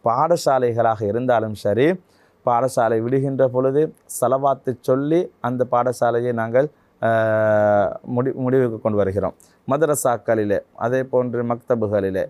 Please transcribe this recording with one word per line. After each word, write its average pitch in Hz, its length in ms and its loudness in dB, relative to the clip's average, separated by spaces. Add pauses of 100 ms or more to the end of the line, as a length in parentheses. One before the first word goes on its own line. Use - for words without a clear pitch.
பாடசாலைகளாக 120 1000 0
இருந்தாலும் 110 520 0
சரி, 127 460 0 (460)
பாடசாலை 120 560 0
விடுகின்ற 135 460 0
பொழுது 135 460 0 (260)
சலவாத்து 135 600 0
சொல்லி 147 500 0 (100)
அந்த 123 300 -2
பாடசாலையை 120 640 0
நாங்கள், 117 380 0 (320)
ஆ, 113 80 2 (1080)
முடி-, 127 180 -2
முடிவுக்கு 127 460 0
கொண்டு 107 180 0
வருகிறோம். 95 360 -2 (360)
மதரசாக்களிலே, 120 880 0 (160)
அதே 127 300 -2
போன்று 123 400 -2
மக்தபுகளிலே 107 840 -2